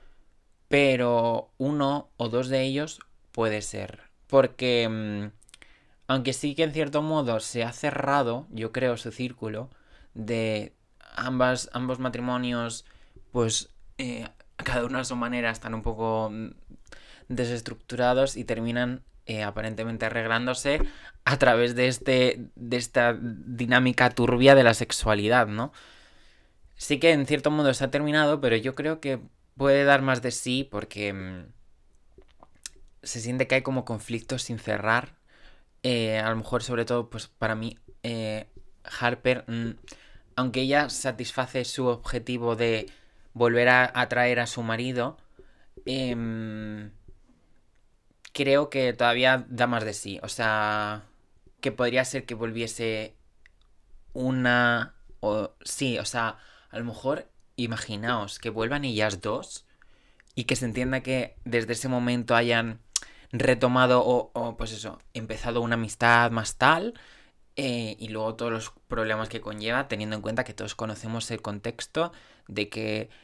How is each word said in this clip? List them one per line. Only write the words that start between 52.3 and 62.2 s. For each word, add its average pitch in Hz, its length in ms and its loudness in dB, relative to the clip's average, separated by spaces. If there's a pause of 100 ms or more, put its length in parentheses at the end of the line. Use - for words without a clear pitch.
volviese 113 800 -6 (1000)
una... 123 840 2 (260)
o, 104 320 -2 (100)
sí, 127 360 -4
o - 60 -6
sea, 113 320 -4 (320)
a 110 100 -12
lo 117 60 -8
mejor, 135 440 -6 (260)
imaginaos 113 840 -4
que 117 100 -8
vuelvan 117 360 -4
ellas 107 360 0
dos 117 440 -6 (720)
y 123 100 -4
que 131 100 0
se 127 100 -2
entienda 127 360 -2
que 131 440 -4
desde 117 280 -2
ese 127 160 -4
momento 123 460 0